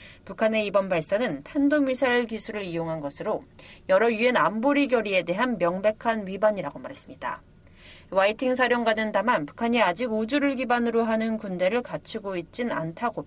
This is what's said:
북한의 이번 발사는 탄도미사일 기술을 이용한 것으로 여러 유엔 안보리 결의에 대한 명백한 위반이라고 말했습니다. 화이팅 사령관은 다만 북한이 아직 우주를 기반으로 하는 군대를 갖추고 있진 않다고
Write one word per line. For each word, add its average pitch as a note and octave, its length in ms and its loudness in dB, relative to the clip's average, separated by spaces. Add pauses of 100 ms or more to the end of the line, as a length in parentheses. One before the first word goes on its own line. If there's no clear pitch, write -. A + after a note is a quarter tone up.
(260)
북한의 A3 400 0
이번 G3 240 0
발사는 F#3+ 540 0
탄도미사일 C4 840 2
기술을 G#3+ 400 -8
이용한 E3 340 -4
것으로 D3+ 400 -4 (480)
여러 G#3 240 4
유엔 A#3 240 2
안보리 A3+ 540 4
결의에 G3+ 340 2
대한 G#3 340 -2
명백한 G3 680 0
위반이라고 G3 520 0
말했습니다. - 640 -10 (680)
화이팅 G#3+ 460 2
사령관은 A#3 580 2
다만 G3+ 320 2
북한이 A#3 360 0
아직 G#3+ 300 2
우주를 C4 440 0
기반으로 A#3 500 0
하는 A3 320 0
군대를 F#3+ 440 -2
갖추고 F#3+ 540 -8
있진 G3+ 380 -6
않다고 E3 540 -4